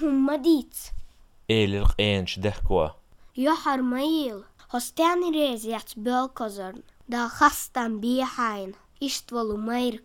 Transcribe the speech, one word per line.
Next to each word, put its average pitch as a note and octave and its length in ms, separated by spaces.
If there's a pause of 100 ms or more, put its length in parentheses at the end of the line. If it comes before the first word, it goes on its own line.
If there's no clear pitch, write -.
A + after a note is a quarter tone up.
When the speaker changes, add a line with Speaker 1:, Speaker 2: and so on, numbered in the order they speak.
Speaker 1:
humma C#4 420
dit. D4+ 480 (580)
Speaker 2:
Elir G2+ 340 (140)
qenç G2 460
dehko. F#2 480 (440)
Speaker 1:
Yo C4+ 160
harma C4 480
yıl. C#4 440 (260)
Hostan E4+ 640
reziyat A3+ 640
bel B3 300
qazarın. G3+ 560 (280)
Da A#3+ 160
xastan A#3 720
bihayn. A#3 760 (260)
İşt C4+ 320
volu A3 240
mayr A#3 480